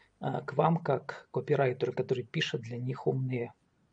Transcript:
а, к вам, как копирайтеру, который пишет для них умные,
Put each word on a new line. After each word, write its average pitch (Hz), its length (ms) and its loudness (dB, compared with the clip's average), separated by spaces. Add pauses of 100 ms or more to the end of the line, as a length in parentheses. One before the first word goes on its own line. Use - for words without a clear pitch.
(200)
а, 135 220 -2
к 135 120 -8
вам, 160 240 4
как - 540 -2
копирайтеру, 131 640 2
который 123 300 0
пишет - 380 -2
для 120 160 -8
них 127 280 -4
умные, 131 480 -2 (380)